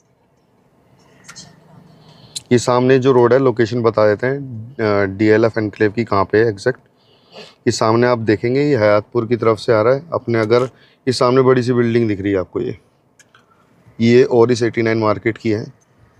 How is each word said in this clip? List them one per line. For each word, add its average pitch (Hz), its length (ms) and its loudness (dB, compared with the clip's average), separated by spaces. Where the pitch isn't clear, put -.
ये 120 60 4
सामने 127 400 2
जो 131 140 2
road 120 200 4
है, 127 60 4
location 120 440 -2
बता 107 240 2
देते 104 200 0
हैं, 139 120 -4
अ, 104 300 0
डीएलएफ़ 107 540 0
enclave 107 340 -2
की 117 120 -6
कहाँ 98 200 -2
पे 104 140 0
है 117 100 2
एग्जैक्ट। 107 320 -6
ये 123 40 2
सामने 117 360 0
आप 123 120 0
देखेंगे, 113 440 -2
ये 147 140 0
हयातपुर 107 500 0
की 117 100 -2
तरफ 113 220 0
से - 140 -2
आ 107 100 2
रहा 120 120 2
है 139 180 -8
अपने। 113 280 -4
अगर 113 220 0
ये 127 60 -2
सामने 127 300 2
बड़ी 127 200 2
सी 120 100 -2
building 117 360 0
दिख 98 120 -4
रही 101 120 -2
है 95 60 0
आपको, 92 220 -6
ये, - 180 -8
ये 120 240 4
ओरिस 120 380 2
eighty 117 200 -2
nine 113 160 0
market 107 400 -2
की 113 120 -4
है 117 220 -6